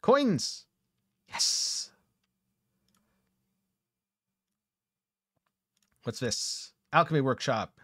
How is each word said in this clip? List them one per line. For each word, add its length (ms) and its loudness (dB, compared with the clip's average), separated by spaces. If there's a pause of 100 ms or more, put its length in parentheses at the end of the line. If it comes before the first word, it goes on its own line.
Coins. 640 2 (600)
Yes. 640 -2 (4000)
What's 180 -8
this? 540 -6 (180)
Alchemy 300 4
workshop. 600 -4